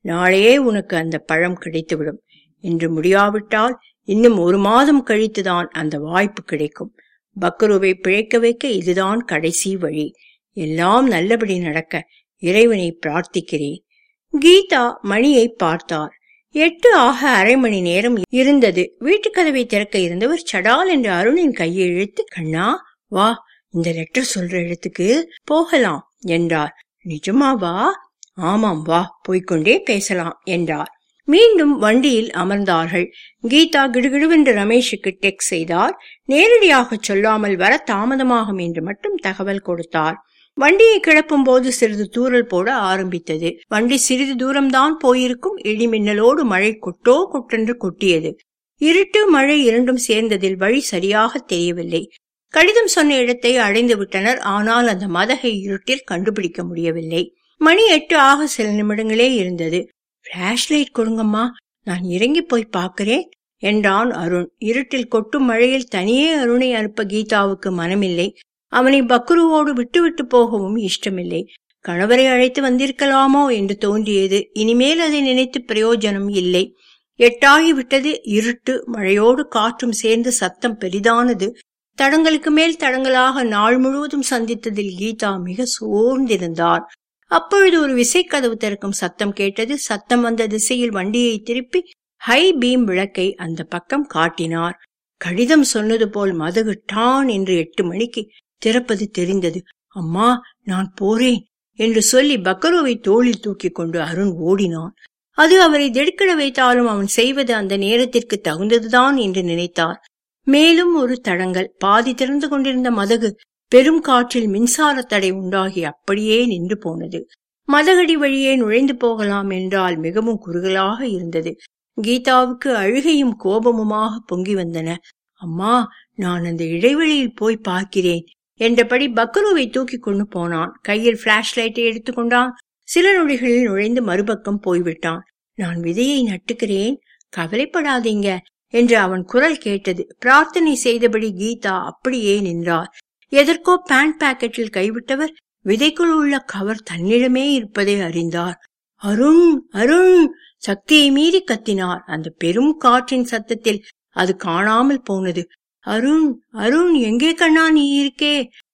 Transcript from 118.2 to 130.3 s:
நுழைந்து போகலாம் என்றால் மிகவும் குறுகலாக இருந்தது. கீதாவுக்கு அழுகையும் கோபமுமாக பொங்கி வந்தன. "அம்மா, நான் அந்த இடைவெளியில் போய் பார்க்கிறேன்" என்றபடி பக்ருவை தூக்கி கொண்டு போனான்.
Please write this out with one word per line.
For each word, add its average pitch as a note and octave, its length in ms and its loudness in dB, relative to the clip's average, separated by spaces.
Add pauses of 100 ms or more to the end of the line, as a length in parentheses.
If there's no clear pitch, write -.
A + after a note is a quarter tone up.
நுழைந்து B3 400 0
போகலாம் G#3 540 -2
என்றால் F#3 480 -2
மிகவும் G#3 400 -4
குறுகலாக F#3+ 720 -4
இருந்தது. E3 480 -6 (460)
கீதாவுக்கு B3 760 0
அழுகையும் C4 680 0
கோபமுமாக A3 840 -2
பொங்கி F#3 300 -4
வந்தன. E3+ 400 -6 (380)
"அம்மா, G3 540 -2 (280)
நான் F3 280 -4
அந்த E3+ 200 -6
இடைவெளியில் C4+ 720 0
போய் A3 220 -2
பார்க்கிறேன்" F3+ 680 -4 (300)
என்றபடி A#3+ 520 0
பக்ருவை C4 640 0
தூக்கி B3+ 280 -6
கொண்டு G3+ 300 -4
போனான். E3+ 540 -6